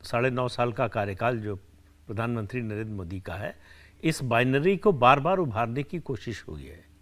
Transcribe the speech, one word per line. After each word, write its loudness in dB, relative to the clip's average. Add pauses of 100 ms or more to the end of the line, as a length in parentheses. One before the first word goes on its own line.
साढ़े 2
नौ 0
साल 0
का 0
कार्यकाल -2
जो -4 (500)
प्रधानमंत्री -4
नरेंद्र -6
मोदी -8
का -10
है, -8 (460)
इस -2
बाइनरी 4
को 4
बार-बार 6
उभारने -2
की -8
कोशिश -8
हुई -10
है -18 (180)